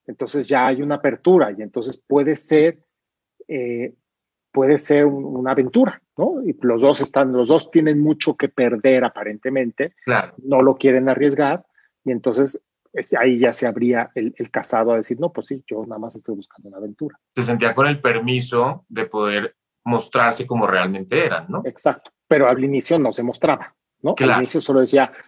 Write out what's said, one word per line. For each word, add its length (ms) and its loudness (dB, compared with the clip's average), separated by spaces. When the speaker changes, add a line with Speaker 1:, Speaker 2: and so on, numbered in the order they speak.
Speaker 1:
entonces 400 -8
ya 220 2
hay 140 -2
una 140 -2
apertura 600 2
y 60 -10
entonces 440 -8
puede 300 2
ser, 480 2
eh, 460 -6
puede 260 4
ser 280 4
un-, 180 0
una 280 -4
aventura, 480 2
¿no? 300 -2
Y 160 -4
los 200 2
dos 180 4
están, 320 0
los 160 0
dos 220 2
tienen 300 2
mucho 360 0
que 120 -2
perder 560 2
aparentemente, 920 -6
Speaker 2:
Claro. 300 -2
Speaker 1:
no 180 2
lo 140 4
quieren 320 2
arriesgar 560 0
y 80 -2
entonces 480 -2
es, 220 -6
ahí 240 2
ya 160 2
se 120 -4
abría 480 -2
el, 220 -4
el 140 -10
casado 420 -2
a 60 2
decir, 200 -6
"No, 140 -4
pues 140 -10
sí, 200 -10
yo 200 -8
nada 120 -14
más 160 -12
estoy 220 -12
buscando 320 -20
una 100 -20
aventura". 400 -12
Speaker 2:
Se 100 -4
sentía 300 0
con 120 2
el 140 -2
permiso 880 -2
de 180 -8
poder 500 -4
mostrarse 600 -2
como 200 -2
realmente 580 -2
eran, 240 -4
¿no? 160 -8
Speaker 1:
Exacto, 460 -4
pero 200 4
al 140 0
inicio 360 0
no 140 2
se 100 -6
mostraba, 520 -2
¿no? 120 -2
Speaker 2:
Claro. 200 2
Speaker 1:
Al 60 0
inicio 200 -2
solo 200 2
decía, 300 4